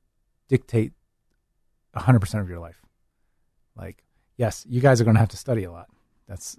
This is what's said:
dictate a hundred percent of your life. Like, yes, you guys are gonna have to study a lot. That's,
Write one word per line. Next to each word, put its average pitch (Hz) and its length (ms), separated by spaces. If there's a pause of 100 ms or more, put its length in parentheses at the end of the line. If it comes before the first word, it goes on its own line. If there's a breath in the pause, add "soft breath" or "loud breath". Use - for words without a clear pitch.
(480)
dictate 117 460 (1000)
a - 60
hundred 123 180
percent 104 240
of 90 60
your 87 100
life. 85 200 (960)
Like, 90 280 (340)
yes, 117 320
you 120 100
guys 127 220
are 113 40
gonna 110 140
have 110 100
to - 80
study 113 260
a 87 80
lot. 85 160 (400)
That's, - 320